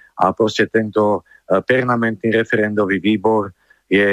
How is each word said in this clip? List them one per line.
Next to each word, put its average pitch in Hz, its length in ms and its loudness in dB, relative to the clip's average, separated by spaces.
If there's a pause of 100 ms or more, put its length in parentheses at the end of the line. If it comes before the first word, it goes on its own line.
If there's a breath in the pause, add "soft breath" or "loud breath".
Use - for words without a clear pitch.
(220 loud breath)
a 92 160 4
proste 110 320 0
tento, 107 560 0 (240 soft breath)
e, 95 160 0
permanentný 117 640 0
referendový 107 720 0
výbor 104 560 0 (320 soft breath)
je 101 240 2